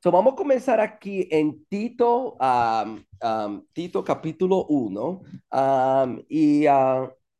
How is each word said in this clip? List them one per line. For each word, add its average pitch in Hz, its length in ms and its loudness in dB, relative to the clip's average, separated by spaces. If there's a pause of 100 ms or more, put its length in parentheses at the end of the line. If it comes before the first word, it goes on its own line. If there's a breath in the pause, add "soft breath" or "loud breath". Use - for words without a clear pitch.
So, 175 100 2
vamos 220 220 4
a - 20 -10
comenzar 254 440 0
aquí 202 520 -4
en 156 340 0
Tito, 240 760 -2
um, 113 640 0 (200)
um, 107 500 -6
Tito 175 300 -6
capítulo 180 640 -2
uno. 131 540 -4 (300 loud breath)
Um, 135 800 0
y, 147 380 2
ah, 131 440 2 (280)